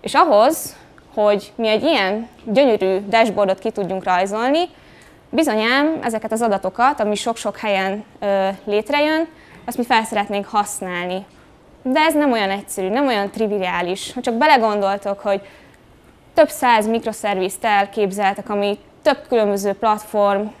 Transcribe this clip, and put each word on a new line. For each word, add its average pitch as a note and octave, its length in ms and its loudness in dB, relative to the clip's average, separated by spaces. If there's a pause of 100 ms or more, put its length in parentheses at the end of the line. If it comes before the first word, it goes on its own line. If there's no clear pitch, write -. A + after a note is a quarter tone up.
És - 120 -10
ahhoz, C#4+ 600 4 (380)
hogy G#3 420 0
mi A3+ 120 -2
egy G#3+ 160 2
ilyen A3+ 460 0 (140)
gyönyörű G#3 560 2
dashboardot G3+ 600 2
ki A3 120 -4
tudjunk F#3+ 320 -4
rajzolni, A3 680 0 (600)
bizonyám C4+ 720 0
ezeket A3 280 -4
az A3+ 100 -2
adatokat, G3+ 580 0
ami G#3 160 0
sok-sok A3 420 -6
helyen, G3 460 -2 (160)
ö, G3 280 0 (180)
létrejön, D4 600 0 (380)
azt A#3+ 120 -8
mi A#3+ 80 -2
fel A3+ 180 2
szeretnénk G#3 420 -4
használni. F#3 800 -4 (560)
De C4 180 0
ez D#4 140 2
nem D4 180 2
olyan G#3+ 180 0
egyszerű, G3 400 -6
nem C4+ 180 0
olyan G3+ 220 0
triviális. F#3+ 840 -4
Ha B3 80 -8
csak A#3+ 120 -2
belegondoltok, G#3 840 2
hogy G3+ 220 -2 (920)
több D4+ 160 4
száz A3+ 380 2
mikroszervizt G#3+ 760 -4
elképzeltek, G3+ 840 0
ami G3+ 280 -2 (240)
több C#4 260 2
különböző G3+ 460 0
platform G#3 680 0 (200)